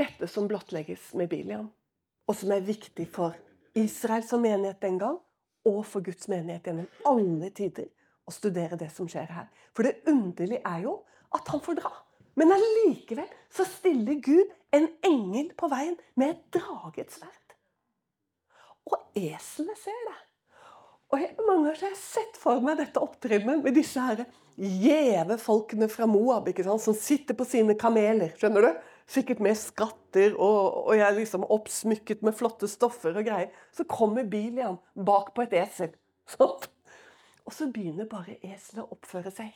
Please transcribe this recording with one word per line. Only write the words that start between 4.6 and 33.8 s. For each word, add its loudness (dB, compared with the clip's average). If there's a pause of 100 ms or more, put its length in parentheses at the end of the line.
den -2
gang, -4 (480)
og 2
for -6
Guds -12
menighet -6
gjennom -4
alle 0
tider, -6 (340)
å -18
studere -4
det -8
som -8
skjer -10
her. -14 (280)
For 0
det 0
underlige 0
er -4
jo -6 (340)
at -18
han -4
får -6
dra. -8 (480)
Men 6
allikevel 0 (240)
så -2
stiller 0
Gud 4 (220)
en 6 (180)
engel 2
på -2
veien -4 (180)
med 2
et -10 (120)
dragets -8
sverd. -20 (1500)
Og -6
eselet -8
ser -10
det. -14 (960)
Og 0
jeg, -6 (120)
mange 4
ganger -2
så -6
har -6
jeg -16
sett -6
for 2
meg 0
dette -2
opptrinnet 0
med 2
disse 2
her -2 (300)
gjeve 2
folkene 2
fra -2
Moab, 4
ikke -2
sant, 0
som 2
sitter 0
på 0
sine 4
kameler, 2
skjønner 6
du? -2 (200)
Sikkert -2
med 4
skatter, 2
og, 2
og 6
jeg 6
er 4
liksom -2
oppsmykket -2
med 2
flotte -2
stoffer 0
og -2
greier. -2 (240)
Så -6